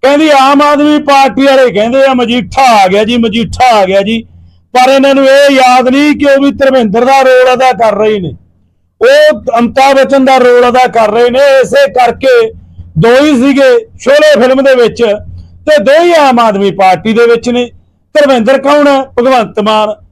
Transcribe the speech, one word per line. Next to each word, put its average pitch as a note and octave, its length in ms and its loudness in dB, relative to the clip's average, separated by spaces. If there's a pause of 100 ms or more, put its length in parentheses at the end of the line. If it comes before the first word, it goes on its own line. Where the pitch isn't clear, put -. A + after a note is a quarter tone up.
ਕਹਿੰਦੀ, D4 280 0
"ਆਮ C#4 320 2
ਆਦਮੀ D4 420 -2
ਪਾਰਟੀ C4+ 380 0
ਵਾਲੇ C4+ 300 2
ਕਹਿੰਦੇ A#3 320 -2
ਆ C4+ 100 0
ਮਜੀਠਾ A#3+ 680 0
ਆ F#3+ 40 2
ਗਿਆ G3 160 0
ਜੀ, A#3 140 -4
ਮਜੀਠਾ A#3 580 -2
ਆ G3 100 2
ਗਿਆ F#3+ 160 -2
ਜੀ।" A3+ 260 -6 (460)
ਪਰ B3+ 160 2
ਇਹਨਾਂ C#4 260 2
ਨੂੰ C4+ 100 0
ਇਹ C#4 260 4
ਯਾਦ B3+ 360 2
ਨਹੀਂ C#4+ 280 0
ਕਿ B3 100 -4
ਉਹ C#4 180 2
ਵੀ C#4 80 0
ਧਰਮਿੰਦਰ B3 540 0
ਦਾ C4+ 160 2
ਰੋਲ B3+ 320 2
ਅਦਾ B3+ 180 0
ਕਰ A#3 240 -2
ਰਹੇ G#3+ 240 -2
ਨੇ, E3+ 100 -8 (720)
ਉਹ D5+ 400 2 (180)
ਅਮਿਤਾਭ C4+ 360 0
ਬੱਚਨ C4+ 300 0
ਦਾ C4 120 2
ਰੋਲ B3 320 2
ਅਦਾ B3 180 0
ਕਰ A3 240 -2
ਰਹੇ A#3+ 180 0
ਨੇ। B3 100 -2
ਇਸੇ C4+ 540 0
ਕਰਕੇ A#3+ 580 0 (460)
ਦੋ A#3+ 280 2
ਹੀ D4+ 120 0
ਸੀਗੇ B3+ 500 0 (120)
ਸ਼ੋਲੇ D4 420 2
ਫਿਲਮ C4 220 0
ਦੇ C4+ 120 2
ਵਿੱਚ A#3 280 0 (680)
ਤੇ D4 140 2
ਦੋ D4 200 2
ਹੀ F4 100 0
ਆਮ C4+ 260 2
ਆਦਮੀ G3+ 320 -2
ਪਾਰਟੀ F#3+ 420 0
ਦੇ A#3 140 0
ਵਿੱਚ A#3 220 -2
ਨੇ। A#3+ 160 -4 (480)
ਧਰਮਿੰਦਰ C4+ 480 0
ਕੌਣ C#4+ 260 0
ਹੈ? C#4 140 0
ਭਗਵੰਤ B3 580 -2
ਮਾਨ। G#3+ 320 -2 (200)